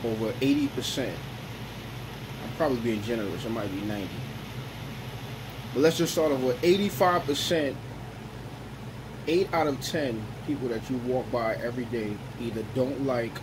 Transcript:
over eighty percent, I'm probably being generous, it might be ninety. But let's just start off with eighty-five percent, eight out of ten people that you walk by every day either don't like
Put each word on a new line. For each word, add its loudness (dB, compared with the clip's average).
over 2
eighty 6
percent, -2
I'm -6
probably 4
being 2
generous, -2
it -4
might -2
be -2
ninety. -2
But 4
let's 6
just 2
start 4
off 2
with 2
eighty-five 6
percent, 2
eight 4
out 4
of 0
ten 0
people 0
that -2
you 2
walk 0
by 2
every -2
day 0
either -2
don't 2
like 0